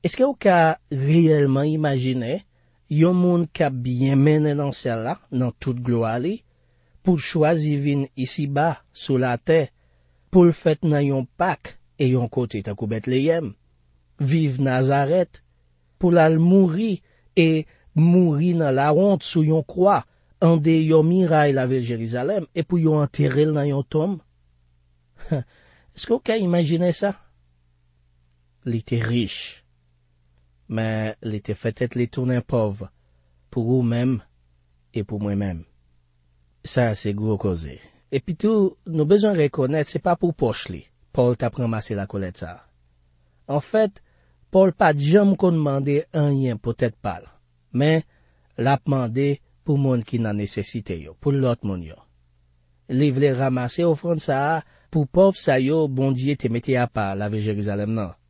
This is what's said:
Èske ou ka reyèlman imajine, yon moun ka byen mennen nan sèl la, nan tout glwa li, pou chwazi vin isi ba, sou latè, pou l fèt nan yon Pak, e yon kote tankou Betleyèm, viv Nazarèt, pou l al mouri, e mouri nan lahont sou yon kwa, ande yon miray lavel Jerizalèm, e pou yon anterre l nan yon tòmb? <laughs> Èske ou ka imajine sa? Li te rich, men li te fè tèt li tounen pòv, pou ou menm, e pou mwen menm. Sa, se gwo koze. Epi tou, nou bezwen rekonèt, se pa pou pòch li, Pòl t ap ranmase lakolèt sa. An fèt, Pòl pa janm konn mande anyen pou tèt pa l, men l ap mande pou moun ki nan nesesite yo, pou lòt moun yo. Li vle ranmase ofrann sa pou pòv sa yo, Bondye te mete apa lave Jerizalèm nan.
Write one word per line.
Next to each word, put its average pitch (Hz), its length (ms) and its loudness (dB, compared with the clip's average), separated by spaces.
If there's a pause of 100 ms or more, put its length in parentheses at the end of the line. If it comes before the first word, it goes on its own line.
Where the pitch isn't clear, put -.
Èske 254 180 0
ou 269 140 0
ka 175 400 2 (140)
reyèlman 147 800 2
imajine, 131 720 -2 (480)
yon 170 260 2
moun 175 300 2
ka 147 260 -2
byen 127 480 0
mennen 151 400 2
nan 139 140 -6
sèl 113 320 -6
la, 165 80 -6 (160)
nan 123 260 -4
tout 123 240 -6
glwa 117 400 -2
li, 196 160 -4 (680)
pou 170 160 2
chwazi 151 560 0
vin 143 280 -2 (120)
isi 131 320 -4
ba, 147 320 -2 (120)
sou - 280 -2
latè, 131 480 0 (640)
pou 180 120 10
l 170 80 6
fèt 160 320 -2
nan 147 200 2
yon 135 220 -2 (100)
Pak, - 380 -4 (220)
e 131 140 2
yon 123 180 0
kote 113 360 -4
tankou 104 260 -6
Betleyèm, 131 600 0 (680)
viv 143 420 0
Nazarèt, 139 800 0 (600)
pou 175 120 4
l 170 80 6
al 160 200 6
mouri, 185 580 2 (380)
e 160 280 2 (300)
mouri 170 640 4
nan 147 200 0
lahont 151 480 2
sou 156 200 0
yon 156 200 0
kwa, 185 380 2 (380)
ande 165 320 4 (160)
yon 160 180 6
miray 160 480 4
lavel 127 300 -2
Jerizalèm, 120 720 -4
e 156 80 -4
pou 175 160 0
yon 156 240 2
anterre 143 400 0
l 156 80 0
nan 147 160 0
yon 139 160 -2
tòmb? 165 320 -2 (1120)
<laughs> 139 140 -4 (520)
Èske - 160 -6
ou 240 140 0
ka - 160 -2
imajine 175 520 0
sa? 202 200 -4 (1500)
Li 117 160 -4
te - 240 -4
rich, - 560 -6 (1040)
men 110 560 -4
li 107 240 -6
te 107 80 -6
fè - 240 -4
tèt 123 160 -4
li 123 160 -2
tounen 123 320 -4
pòv, 104 460 -4 (680)
pou 123 240 0
ou 123 80 0
menm, 120 320 0 (720)
e 107 160 -6
pou 104 160 -8
mwen 101 180 -4
menm. 92 240 -6 (1000)
Sa, 117 320 0
se 104 160 -6
gwo 104 240 -2
koze. 85 400 -4 (320)
Epi 139 320 -4
tou, 208 300 2 (180)
nou 156 160 0
bezwen 202 320 4
rekonèt, 147 520 0
se 160 120 -8
pa 175 160 0
pou 170 160 -2
pòch - 400 -4
li, 78 80 -12 (340)
Pòl 123 240 2
t 127 80 -4
ap - 80 -6
ranmase 113 400 -6
lakolèt 98 460 -8
sa. 82 160 -14 (880)
An 139 160 -4
fèt, 214 380 -2 (500)
Pòl 190 220 4
pa 180 240 2
janm 185 420 4
konn 170 220 2
mande 143 400 -2 (140)
anyen 135 420 0
pou 117 160 -6
tèt 117 240 -4
pa 90 240 -8
l, - 80 -20 (420)
men 156 300 2 (560)
l - 140 0
ap - 180 -2
mande 135 460 0 (320)
pou 147 100 0
moun 131 300 2
ki 120 160 -6
nan 107 180 -2
nesesite 101 560 -8
yo, 78 240 -16
pou 143 140 0
lòt 127 320 0
moun 90 180 -6
yo. - 140 -20 (880)
Li 139 240 0
vle 135 240 2
ranmase 127 480 -2
ofrann 165 360 -2
sa 151 420 -2 (260)
pou 151 160 0
pòv 190 320 4
sa 131 240 0
yo, 151 260 0
Bondye 135 520 -2
te 117 100 -4
mete 120 320 -2
apa 104 320 -4
lave 104 320 -4
Jerizalèm 104 480 -4
nan. 101 220 -6 (140)